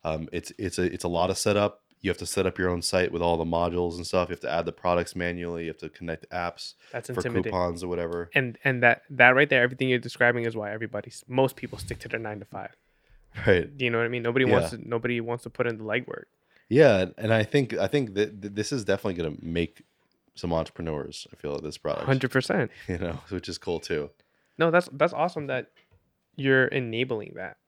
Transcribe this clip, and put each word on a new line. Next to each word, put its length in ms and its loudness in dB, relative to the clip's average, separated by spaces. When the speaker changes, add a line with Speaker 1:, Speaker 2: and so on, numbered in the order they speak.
Speaker 1:
Um, 260 -4
it's, 280 -8
it's 200 -4
a, 60 2
it's 180 -2
a 60 -2
lot 200 2
of 80 0
setup. 460 2
You 100 -2
have 80 -2
to 80 -8
set 200 0
up 120 -2
your 120 2
own 100 0
site 300 2
with 120 -2
all 140 4
the 80 0
modules 520 0
and 100 -8
stuff. 220 2
You 60 -4
have 80 -12
to 80 -4
add 160 0
the 60 -6
products 440 0
manually. 480 -4
You 60 -6
have 80 -12
to 100 -12
connect 420 -10
apps 440 -8
Speaker 2:
That's 160 -10
Speaker 1:
for 60 -8
Speaker 2:
intimidating. 360 -2
Speaker 1:
coupons 320 -2
or 60 -8
whatever. 480 -6
Speaker 2:
And, 260 0
and 220 0
that, 260 6
that 200 8
right 200 4
there, 140 4
everything 240 -2
you're 100 2
describing 460 0
is 100 -4
why 180 -6
everybody, 380 -8
s-, 160 -20
most 300 2
people 200 -10
stick 220 -8
to 100 -14
their 120 -4
nine-to-five. 500 -10
Speaker 1:
Right. 320 4
Speaker 2:
Do 80 -4
you 60 0
know 80 0
what 60 0
I 60 -2
mean? 120 -4
Nobody 220 2
wants 260 4
Speaker 1:
Yeah. 80 -10
Speaker 2:
to, 100 -12
nobody 320 -2
wants 220 -6
to 80 -12
put 160 -2
in 100 -4
the 60 -12
legwork. 440 -4
Speaker 1:
Yeah, 380 8
and 160 2
I 80 6
think, 340 2
I 120 2
think 260 0
that 280 0
th-, 120 -10
this 160 -4
is 140 -2
definitely 360 0
gonna 220 -2
make 400 -2
some 160 -4
entrepreneurs, 800 -4
I 40 -20
feel, 200 -6
of 60 -6
this 160 -10
product. 280 -4
Speaker 2:
Hundred 240 2
percent. 480 0
Speaker 1:
<laughs> 80 -16
You 120 -4
know, 200 -4
which 200 -6
is 100 -8
cool 220 -4
too. 300 -4
Speaker 2:
No, 140 4
that's, 220 2
that's 200 2
awesome 360 -2
that 240 -6
you're 320 6
enabling 680 -2
that. 220 -12